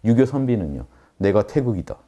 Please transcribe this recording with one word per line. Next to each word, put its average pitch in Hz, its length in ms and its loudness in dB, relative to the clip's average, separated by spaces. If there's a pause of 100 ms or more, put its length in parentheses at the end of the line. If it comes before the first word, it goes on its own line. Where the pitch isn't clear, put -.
유교 117 220 4
선비는요. 110 580 -4 (320)
"내가 98 300 2
태극이다. 117 500 -4 (120)